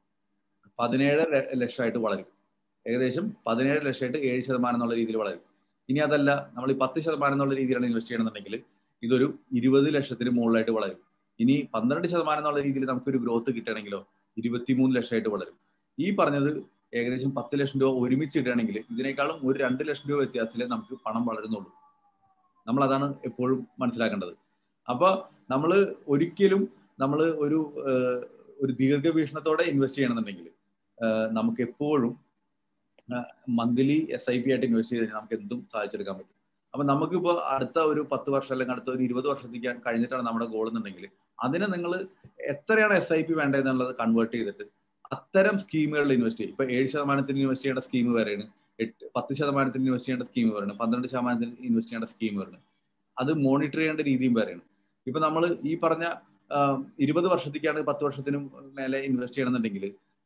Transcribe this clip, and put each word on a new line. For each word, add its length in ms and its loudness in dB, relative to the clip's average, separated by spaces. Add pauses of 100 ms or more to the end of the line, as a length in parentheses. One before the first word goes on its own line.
(800)
പതിനേഴ് 420 2
ല-, 400 0
ലക്ഷമായിട്ട് 360 -2
വളരും. 280 -2 (640)
ഏകദേശം 440 0 (160)
പതിനേഴ് 380 0
ലക്ഷമായിട്ട് 320 -2
ഏഴ് 240 0
ശതമാനം 340 0
എന്നുള്ള 200 0
രീതിയിൽ 220 -2
വളരും. 220 -2 (500)
ഇനി 100 2
അതല്ല, 560 2
നമ്മൾ 160 -2
ഈ 20 2
പത്ത് 260 0
ശതമാനം 340 0
എന്നുള്ള 220 0
രീതിയിലാണ് 300 0
ഇൻവെസ്റ്റ് 260 -2
ചെയ്യണമെന്നുണ്ടെങ്കിൽ 520 -6 (400)
ഇതൊരു 360 6 (140)
ഇരുപത് 400 8
ലക്ഷത്തിന് 360 0
മുകളിലായിട്ട് 420 6
വളരും. 260 0 (420)
ഇനി 340 4
പന്ത്രണ്ട് 340 2
ശതമാനം 320 2
എന്നുള്ള 220 0
രീതിയിൽ 240 0
നമുക്കൊരു 320 -2
growth 380 0
കിട്ടണമെങ്കിലോ 520 -6 (300)
ഇരുപത്തിമൂന്ന് 580 0
ലക്ഷമായിട്ട് 340 0
വളരും. 240 -4 (460)
ഈ 160 0
പറഞ്ഞത് 600 0 (180)
ഏകദേശം 400 -2
പത്ത് 240 -4
ലക്ഷം 220 -2
രൂപ 260 2
ഒരുമിച്ച് 300 0
കിട്ടുകയാണെങ്കിൽ 540 0
ഇതിനേക്കാളും 580 -4
ഒരു 100 0
രണ്ട് 280 0
ലക്ഷം 220 -6
രൂപ 80 0
വ്യത്യാസത്തിലേ 480 -2
നമുക്ക് 400 -8
പണം 200 -2
വളരുന്നുള്ളൂ. 480 -6 (920)
നമ്മളതാണ് 460 2 (120)
എപ്പോഴും 420 -2 (120)
മനസ്സിലാക്കേണ്ടത്. 540 -2 (560)
അപ്പൊ 400 2 (200)
നമ്മള് 440 2 (140)
ഒരിക്കലും 640 2 (300)
നമ്മള് 240 2
ഒരു, 540 0
ഏഹ്, 500 0 (320)
ഒരു 140 0
ദീർഘവീക്ഷണത്തോടെ 920 2
ഇൻവെസ്റ്റ് 360 0
ചെയ്യണമെന്നുണ്ടെങ്കിൽ, 500 -2 (560)
ഏഹ്, 300 0
നമുക്ക് 260 0
എപ്പോഴും, 580 -2 (960)
ഏഹ്, 100 -8 (240)
monthly 640 2
എസ് 200 -4
ഐ 100 0
പി 80 0
ആയിട്ട് 160 2
ഇൻവെസ്റ്റ് 300 0
ചെയ്ത് 80 0
കഴിഞ്ഞാൽ 160 -4
നമുക്ക് 220 -6
എന്തും 320 -10
സാധിച്ചെടുക്കാൻ 420 -6
പറ്റും. 220 -18 (360)
അപ്പൊ 120 -2
നമുക്കിപ്പോ 640 0
അടുത്ത 320 -2
ഒരു 320 2
പത്ത് 180 -4
വർഷം 240 -2
അല്ലെങ്കിൽ 200 -2
അടുത്ത 160 -8
ഒരു 140 -2
ഇരുപത് 240 -2
വർഷത്തേക്ക് 480 -6 (120)
കഴിഞ്ഞിട്ടാണ് 380 -2
നമ്മുടെ 200 -2
goal 220 -4
എന്നുണ്ടെങ്കിൽ 400 -8 (360)
അതിനെ 240 -2
നിങ്ങൾ 400 -6 (340)
എത്രയാണ് 520 2
എസ് 200 2
ഐ 80 2
പി 120 -2
വേണ്ടതെന്നുള്ളത് 640 0
convert 340 2
ചെയ്തിട്ട് 440 -8 (340)
അത്തരം 480 2
സ്കീമുകളിൽ 540 0
ഇൻവെസ്റ്റ് 280 2
ചെയ്യും. 100 -6
ഇപ്പൊ 140 -2
ഏഴ് 220 0
ശതമാനത്തിന് 520 0
ഇൻവെസ്റ്റ് 260 0
ചെയ്യേണ്ട 140 0
scheme 340 0
വേറെയാണ്, 340 0 (320)
എട്ട്, 360 -6
പത്ത് 180 -4
ശതമാനത്തിന് 500 0
ഇൻവെസ്റ്റ് 260 0
ചെയ്യേണ്ട 140 -4
scheme 260 0
വേറെയാണ്, 300 -4
പന്ത്രണ്ട് 280 0
ശതമാനത്തിന് 520 -2
ഇൻവെസ്റ്റ് 320 0
ചെയ്യേണ്ട 140 -6
scheme 320 -4
വേറെയാണ്. 240 -8 (580)
അത് 140 0
monitor 440 2
ചെയ്യേണ്ട 240 0
രീതിയും 320 2
വേറെയാണ്. 280 -2 (460)
ഇപ്പൊ 120 -4
നമ്മൾ 440 2
ഈ 160 -2
പറഞ്ഞ, 240 0 (500)
ആ, 300 2 (160)
ഇരുപത് 280 2
വർഷത്തേക്കാണ് 540 0
പത്ത് 220 -2
വർഷത്തിനും 720 -6
മേലെ 240 -4
ഇൻവെസ്റ്റ് 380 -2
ചെയ്യണമെന്നുണ്ടെങ്കിൽ 560 -2 (320)